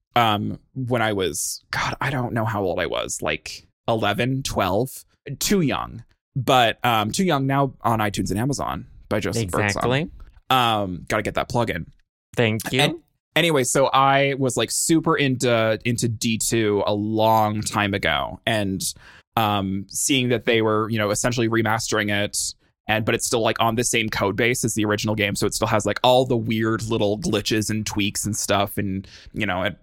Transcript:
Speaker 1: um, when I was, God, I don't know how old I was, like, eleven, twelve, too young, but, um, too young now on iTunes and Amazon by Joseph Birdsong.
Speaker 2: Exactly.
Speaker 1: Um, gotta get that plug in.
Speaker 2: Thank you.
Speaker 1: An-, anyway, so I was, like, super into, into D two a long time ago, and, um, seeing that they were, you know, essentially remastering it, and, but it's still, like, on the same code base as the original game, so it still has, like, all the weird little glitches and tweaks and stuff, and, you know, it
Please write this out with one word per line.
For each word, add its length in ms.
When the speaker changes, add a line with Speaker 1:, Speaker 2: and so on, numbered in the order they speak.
Speaker 1:
um, 420
when 280
I 120
was, 580
God, 300
I 80
don't 240
know 100
how 200
old 140
I 100
was, 340
like, 440
eleven, 560
twelve, 640
too 220
young, 420
but, 500
um, 280
too 100
young 240
now 240
on 160
iTunes 300
and 80
Amazon 500
by 140
Joseph 280
Birdsong. 180
Speaker 2:
Exactly. 440
Speaker 1:
Um, 580
gotta 160
get 120
that 120
plug 220
in. 160
Speaker 2:
Thank 380
you. 80
Speaker 1:
An-, 200
anyway, 300
so 240
I 460
was, 240
like, 140
super 440
into, 680
into 240
D 280
two 480
a 80
long 680
time 320
ago, 520
and, 380
um, 540
seeing 400
that 160
they 160
were, 300
you 80
know, 100
essentially 400
remastering 640
it, 240
and, 160
but 120
it's 100
still, 160
like, 180
on 140
the 100
same 260
code 260
base 280
as 120
the 100
original 300
game, 200
so 120
it 80
still 120
has, 200
like, 160
all 220
the 120
weird 460
little 340
glitches 540
and 120
tweaks 420
and 120
stuff, 400
and, 300
you 140
know, 160
it 200